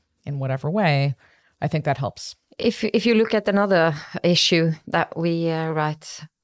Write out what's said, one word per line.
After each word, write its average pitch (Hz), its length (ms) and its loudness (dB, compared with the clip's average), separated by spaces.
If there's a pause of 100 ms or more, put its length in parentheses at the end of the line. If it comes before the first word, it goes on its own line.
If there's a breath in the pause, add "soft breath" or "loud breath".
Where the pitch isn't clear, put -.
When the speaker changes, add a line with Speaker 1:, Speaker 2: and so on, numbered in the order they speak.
(260)
Speaker 1:
in 143 140 -8
whatever 135 300 -4
way, 147 460 2 (460 soft breath)
I - 80 -2
think 151 160 -4
that 139 140 -2
helps. - 360 -8 (240)
Speaker 2:
If, - 240 -2
if 214 220 0
you 233 100 4
look 220 180 4
at 208 140 0
another 190 480 4 (280 loud breath)
issue 165 480 4 (160)
that - 280 -2
we, 165 340 -2
uh, 160 220 -2
write 151 480 -4 (240)